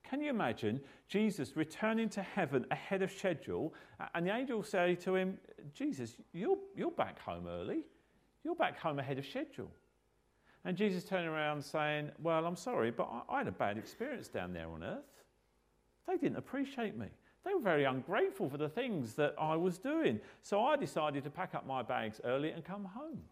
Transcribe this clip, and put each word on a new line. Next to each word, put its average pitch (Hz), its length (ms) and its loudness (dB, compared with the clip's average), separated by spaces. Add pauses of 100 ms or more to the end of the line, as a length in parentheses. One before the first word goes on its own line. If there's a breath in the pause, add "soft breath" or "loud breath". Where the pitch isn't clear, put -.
Can 277 200 -4
you 294 80 0
imagine 131 500 2 (260 loud breath)
Jesus 196 480 2
returning 220 560 2
to 196 120 -4
heaven 139 480 2
ahead 190 320 0
of 185 80 0
schedule, 147 640 -2 (260 loud breath)
a-, - 140 -6
and 170 120 0
the 196 80 2
angel 247 280 0
say 180 340 4
to 185 180 0
him, 185 240 2 (360)
"Jesus, 131 420 -4 (160)
you're, 247 260 0 (160)
you're 285 160 -2
back 117 280 -2
home 87 280 -6
early. 120 380 -4 (580 soft breath)
You're 339 120 -2
back 196 240 0
home 147 200 0
ahead 131 200 -2
of 139 80 -6
schedule." 262 440 -8 (920 soft breath)
And 180 140 -2
Jesus 190 260 2
turning 175 240 0
around 151 340 0
saying, 151 560 0
"Well, 160 280 4
I'm 175 100 -2
sorry, 120 340 2
but - 200 0
I, - 240 -4
I 269 40 2
had 214 100 0
a 98 40 -2
bad 104 240 2
experience 226 520 -6
down 90 260 -4
there 82 140 -6
on 82 140 -8
earth. 208 420 -8 (840)
They 370 100 0
didn't 151 220 0
appreciate 247 580 -4
me. 104 120 -4 (360 soft breath)
They 381 80 -2
were 370 80 2
very 160 240 6
ungrateful 170 640 2
for 143 80 -4
the 147 120 0
things 165 460 -2
that 147 240 4
I 156 180 2
was 175 200 2
doing. 277 440 2 (200 loud breath)
So 208 220 2
I 294 140 6
decided 151 480 0
to 147 60 -4
pack 170 240 -6
up 113 120 -4
my 131 160 -2
bags 113 420 0
early 139 260 2
and 160 140 -8
come 202 200 -8
home." 220 480 -10